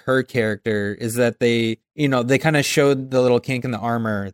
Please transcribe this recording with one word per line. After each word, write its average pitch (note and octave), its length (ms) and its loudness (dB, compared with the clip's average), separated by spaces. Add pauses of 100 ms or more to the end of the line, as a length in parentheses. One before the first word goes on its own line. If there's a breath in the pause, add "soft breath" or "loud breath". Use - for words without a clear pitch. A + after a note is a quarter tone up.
her C3 160 2
character, G#2+ 760 -2
is A#2 180 -6
that A#2+ 220 0
they, A#2 400 0 (160)
you D3 140 0
know, B2+ 140 2
they C3+ 160 2
kinda D#3 240 2
showed C3+ 480 0
the C3 100 2
little B2 200 4
kink B2+ 240 -6
in B2+ 80 -6
the G#2+ 60 -6
armor A2 540 -4